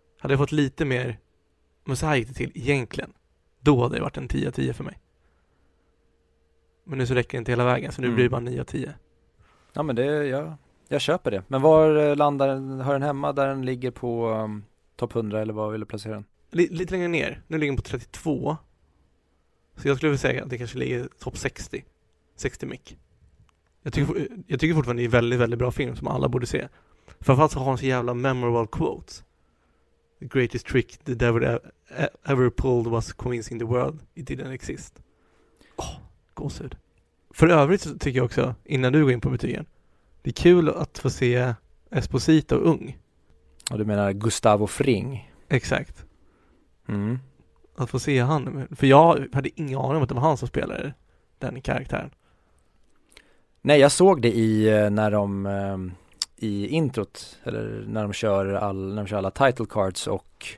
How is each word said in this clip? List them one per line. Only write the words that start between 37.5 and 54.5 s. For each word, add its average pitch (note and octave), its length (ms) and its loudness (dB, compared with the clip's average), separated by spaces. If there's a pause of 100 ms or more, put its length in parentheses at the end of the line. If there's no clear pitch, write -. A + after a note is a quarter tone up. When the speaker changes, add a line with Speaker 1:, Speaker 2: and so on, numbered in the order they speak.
Speaker 1:
så D3+ 180 -10
tycker C3 200 -2
jag B2+ 60 2
också, B2+ 300 0 (100)
innan C3 280 0
du D#3 100 6
går C3+ 100 6
in A#2+ 80 -2
på C#3 100 -2
betygen, - 360 -4 (560)
det C3 80 -4
är A#2 120 -4
kul F3 260 8
att - 300 -4
få C3+ 120 -2
se B2 440 0 (360)
Esposito C3 640 2
ung. - 420 0 (720)
Speaker 2:
Och B2 80 -4
du G#2+ 60 -2
menar G2+ 280 2
Gustavo G#2 540 2
Fring? B2 640 -2 (160)
Speaker 1:
Exakt. - 560 -2 (840)
Speaker 2:
Mm. G#2 300 -4 (580)
Speaker 1:
Att B2 140 -6
få C3 80 -2
se C3 220 0
han, C3 560 -2
för C#3+ 100 2
jag D3 460 8
hade - 280 -4
ingen C3+ 180 -6
aning C3 180 -2
om D#3 60 0
att B2 60 2
det C#3 60 -6
var B2 80 -2
han D3+ 140 2
som A#2+ 120 -6
spelade - 460 -6 (440)
den C3 220 -8
karaktären. C#3 500 -6 (1500)
Speaker 2:
Nej, C#3+ 180 6
jag C#3 120 8
såg F3+ 300 6
det A#2 100 4
i, A2 360 4